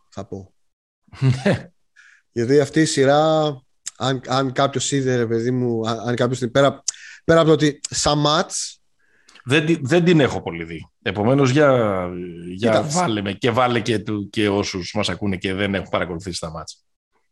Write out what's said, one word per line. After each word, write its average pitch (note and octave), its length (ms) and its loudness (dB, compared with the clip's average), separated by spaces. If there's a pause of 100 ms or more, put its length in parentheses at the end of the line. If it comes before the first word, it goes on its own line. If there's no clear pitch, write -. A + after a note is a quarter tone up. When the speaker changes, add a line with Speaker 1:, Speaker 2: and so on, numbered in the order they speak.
Speaker 1:
θα G2 160 -12
πω. G2 300 -14 (680)
Speaker 2:
Ναι. C3+ 480 0 (640)
Speaker 1:
Γιατί A#2+ 280 2
αυτή C3+ 200 0
η D#3 40 6
σειρά, D3+ 600 2 (520)
αν, B2+ 300 -2
αν C3 260 -2
κάποιος C#3 400 0
είδε, C3 240 0
ρε A#2 100 0
παιδί A#2 240 -2
μου, A#2+ 380 -2
αν, A2+ 100 -2 (100)
αν A#2+ 60 0
κάποιος B2+ 240 0
την, B2 120 -4
πέρα, C#3 320 2 (420)
πέρα E3 160 4
από D#3 80 4
το D#3+ 60 8
ότι D3 260 0 (100)
σαν D3+ 280 0
μάτς D3+ 640 -2 (640)
Speaker 2:
Δεν D3+ 220 2
τη-, D#3+ 160 2
δεν D#3+ 220 2
την E3+ 160 6
έχω G2 220 0
πολύ E2+ 220 -8
δει. E2 240 -12 (140)
Επομένως, B2 480 2
για, A#2+ 580 2 (460)
για G#2+ 160 0
Speaker 1:
Κοίτα, - 120 2
Speaker 2:
βάλε D3 400 -2
με G2 100 -4
και A#2+ 180 -2
βάλε A#2+ 300 2
και A2 180 -2
του, G#2 320 -6
και G#2+ 180 0
όσους G2 460 -2
μας G#2 140 -2
ακούνε F#2+ 280 -4
και F#2 180 -4
δεν G2 200 -2
έχουν F#2 160 -6
παρακολουθήσει F2+ 500 -4
τα E2 100 -8
μάτς. D#2+ 340 -16 (480)